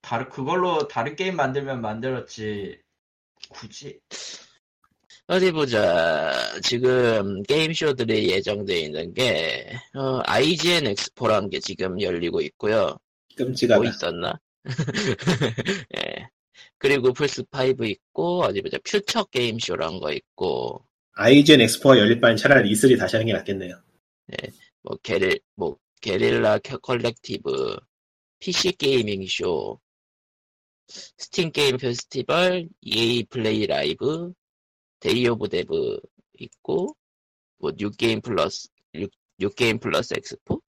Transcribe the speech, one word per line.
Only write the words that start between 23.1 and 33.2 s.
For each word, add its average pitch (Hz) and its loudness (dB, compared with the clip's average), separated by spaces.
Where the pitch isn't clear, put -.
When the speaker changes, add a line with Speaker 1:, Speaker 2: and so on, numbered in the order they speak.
Speaker 3:
하는 110 2
게 107 0
낫겠네요. 92 -6
Speaker 2:
예. - -10
뭐, - -12
게릴-, 95 0
뭐, 82 -4
게릴라 113 2
캐-, - -10
컬렉티브, 113 -4
피씨 180 -2
게이밍 107 -2
쇼, 82 -4
스팀 - -8
게임 139 2
페스티벌, 160 -2
이에이 117 0